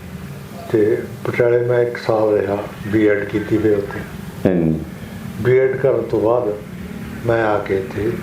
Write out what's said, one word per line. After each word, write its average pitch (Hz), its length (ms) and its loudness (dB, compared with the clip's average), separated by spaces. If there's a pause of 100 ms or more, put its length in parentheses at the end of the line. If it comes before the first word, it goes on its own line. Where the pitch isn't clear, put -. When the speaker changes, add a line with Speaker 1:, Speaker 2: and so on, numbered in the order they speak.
(720)
Speaker 1:
ਤੇ 110 300 4 (220)
ਪਟਿਆਲੇ 123 340 2
ਮੈਂ 120 240 2
ਇੱਕ 120 140 0
ਸਾਲ 110 420 2
ਰਿਹਾ 98 200 0 (340)
ਬੀਐਡ 104 320 4
ਕੀਤੀ 104 340 0
ਫਿਰ 104 200 4
ਉੱਥੇ। 101 200 -6 (500)
Speaker 2:
ਹਾਂਜੀ। 82 320 2 (600)
Speaker 1:
ਬੀਐਡ 131 360 4
ਕਰਨ 120 260 2
ਤੋਂ 113 180 0
ਬਾਅਦ 113 340 2 (720)
ਮੈਂ 117 180 2
ਆ 104 140 2
ਕੇ 101 180 0
ਇੱਥੇ 101 360 -2 (100)